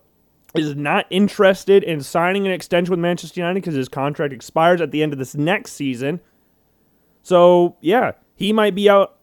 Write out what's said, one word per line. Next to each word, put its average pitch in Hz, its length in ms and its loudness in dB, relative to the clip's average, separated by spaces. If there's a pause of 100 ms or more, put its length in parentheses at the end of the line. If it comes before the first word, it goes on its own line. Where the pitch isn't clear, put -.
(560)
is 151 200 -2
not 147 340 -2
interested 196 720 2
in 156 180 -4
signing 180 460 -2
an 185 60 -2
extension 175 360 -2
with 180 100 -2
Manchester 175 420 -4
United 180 200 -4
'cause 170 120 -6
his 131 160 -4
contract 143 440 -6
expires 170 480 0
at 143 100 -4
the 151 120 -2
end 147 100 -4
of 135 60 -8
this 131 160 -10
next 170 380 -4
season. 139 480 -6 (1000)
So, 175 600 4
yeah, 165 320 0 (200)
he 208 200 -4
might 208 200 2
be 202 160 2
out, 196 340 4